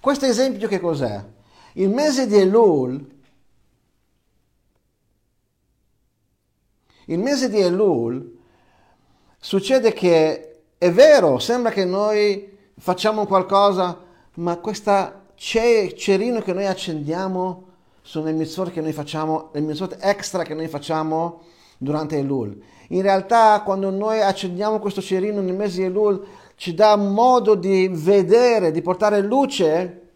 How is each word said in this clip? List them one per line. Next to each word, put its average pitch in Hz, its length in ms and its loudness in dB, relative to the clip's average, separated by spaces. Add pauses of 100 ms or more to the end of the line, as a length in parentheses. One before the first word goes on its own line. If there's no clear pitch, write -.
Questo 269 240 -2
esempio 233 420 0
che 196 140 -2
cos'è? 131 420 -4 (520)
Il 190 120 0
mese 262 400 0
di 208 100 4
Elul, 170 720 2 (4000)
il 170 140 -4
mese 254 280 0
di 208 140 0
Elul 156 800 0 (1000)
succede 220 540 0
che 165 720 0 (140)
è 175 140 2
vero, 208 480 6
sembra 233 320 -2
che 196 140 -2
noi 202 720 -2 (200)
facciamo 214 480 -2
qualcosa, 190 720 0 (380)
ma 170 220 -4
questa 196 680 -4 (120)
ce-, 226 600 0
cerino 214 460 0
che 185 120 -6
noi 196 120 -4
accendiamo 180 1000 -6 (340)
sono 156 240 -8
le 156 80 -2
mitzvot 160 380 -4
che 165 100 -6
noi 156 100 -4
facciamo, 156 600 -6
le 147 80 -4
mitzvot 156 380 -6
extra 196 440 -2
che 160 120 -8
noi 160 120 -8
facciamo 160 760 -4 (360)
durante 151 400 -4
Elul. 135 420 -4 (280)
In 180 160 -2
realtà, 208 600 4
quando 196 260 -4
noi 214 320 -2
accendiamo 196 580 -2
questo 196 220 -6
cerino 196 380 -4
nel 185 140 -4
mese 190 240 -4
di 190 80 -2
Elul, 196 400 0 (300)
ci - 180 -10
dà 208 220 6
modo 214 600 4
di 190 320 2
vedere, 190 840 4
di 160 100 -4
portare 202 400 0
luce 190 960 -2